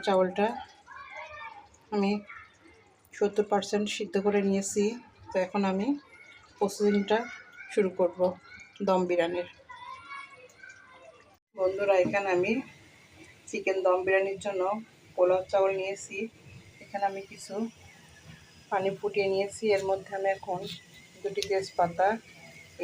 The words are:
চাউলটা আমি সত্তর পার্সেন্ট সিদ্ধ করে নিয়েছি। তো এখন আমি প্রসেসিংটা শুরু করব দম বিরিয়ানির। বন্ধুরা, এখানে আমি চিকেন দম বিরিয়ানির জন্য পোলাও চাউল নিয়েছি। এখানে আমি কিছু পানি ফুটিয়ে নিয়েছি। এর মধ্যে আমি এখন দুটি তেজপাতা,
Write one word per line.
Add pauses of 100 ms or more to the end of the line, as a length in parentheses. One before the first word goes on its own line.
চাউলটা (1500)
আমি (1040)
সত্তর
পার্সেন্ট (100)
সিদ্ধ (100)
করে (100)
নিয়েছি। (480)
তো (100)
এখন (100)
আমি (720)
প্রসেসিংটা (560)
শুরু (100)
করব (680)
দম
বিরিয়ানির। (2000)
বন্ধুরা, (100)
এখানে
আমি (1000)
চিকেন
দম
বিরিয়ানির
জন্য (520)
পোলাও (100)
চাউল (100)
নিয়েছি। (680)
এখানে
আমি
কিছু (1160)
পানি (100)
ফুটিয়ে
নিয়েছি। (120)
এর
মধ্যে
আমি
এখন (640)
দুটি
তেজপাতা, (760)